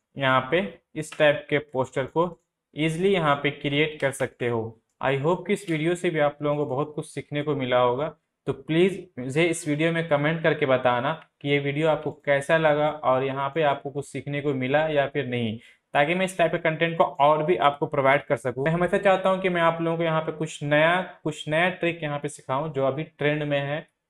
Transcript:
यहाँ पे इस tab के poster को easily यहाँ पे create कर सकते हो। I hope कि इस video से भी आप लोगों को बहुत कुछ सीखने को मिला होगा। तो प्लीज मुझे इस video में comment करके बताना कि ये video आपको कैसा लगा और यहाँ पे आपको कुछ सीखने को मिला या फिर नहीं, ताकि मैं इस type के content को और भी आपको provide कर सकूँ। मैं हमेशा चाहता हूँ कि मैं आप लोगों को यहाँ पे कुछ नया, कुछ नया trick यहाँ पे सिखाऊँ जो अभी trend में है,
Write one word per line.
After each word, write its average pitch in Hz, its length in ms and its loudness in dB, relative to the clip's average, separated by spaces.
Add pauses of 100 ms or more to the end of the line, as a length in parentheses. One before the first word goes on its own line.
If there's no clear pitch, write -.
(160)
यहाँ 131 360 2
पे 170 100 2 (340)
इस 156 220 -8
tab 147 320 4
के 147 80 0 (160)
poster 131 320 -2
को 160 180 0 (500)
easily 160 360 0
यहाँ 160 260 2
पे 143 160 0
create 147 500 -2
कर 135 100 0
सकते 127 360 -4
हो। 117 140 0 (420)
I 131 140 0
hope 170 300 -2
कि 208 60 0
इस - 160 -4
video 160 260 -2
से 175 140 -4
भी 156 100 -2
आप 147 220 0
लोगों 147 160 0
को 147 80 -2
बहुत 139 300 -4
कुछ 151 100 -8
सीखने 143 380 -8
को 151 120 -2
मिला 127 240 0
होगा। 123 280 2 (400)
तो 139 60 -2
प्लीज 180 540 0 (120)
मुझे 135 260 -2
इस 165 220 -2
video 151 240 0
में 165 180 -2
comment 151 340 0
करके 151 220 2
बताना 127 460 2 (300)
कि 143 80 -4
ये 143 100 4
video 143 300 0
आपको 147 220 -2 (140)
कैसा 139 320 2
लगा 151 320 4
और 131 340 0
यहाँ 135 320 -4
पे 165 80 2
आपको 143 260 0
कुछ 139 180 -8
सीखने 143 340 -6
को 143 120 -2
मिला 135 340 0
या 143 200 2
फिर 135 200 -4
नहीं, 117 300 -2 (360)
ताकि 147 220 2
मैं 190 100 0
इस 185 120 -6
type 165 140 2
के 170 80 0
content 165 380 0
को - 60 4
और 151 400 2
भी 170 140 2
आपको 143 300 2
provide 139 360 2
कर 143 140 0
सकूँ। 127 280 -4
मैं 160 60 2
हमेशा 175 260 2
चाहता 190 320 2
हूँ 185 120 0
कि 185 80 0
मैं 175 120 0
आप 165 200 2
लोगों 165 160 0
को 170 60 -2
यहाँ 160 180 0
पे 160 100 -4
कुछ 160 320 -8
नया, 156 380 4 (220)
कुछ 156 240 -4
नया 165 240 2
trick 170 320 -4
यहाँ 147 160 -4
पे 143 100 -6
सिखाऊँ 143 440 -6
जो 135 120 0
अभी 131 180 -2
trend 147 400 -2
में 147 160 -2
है, 143 200 -4 (300)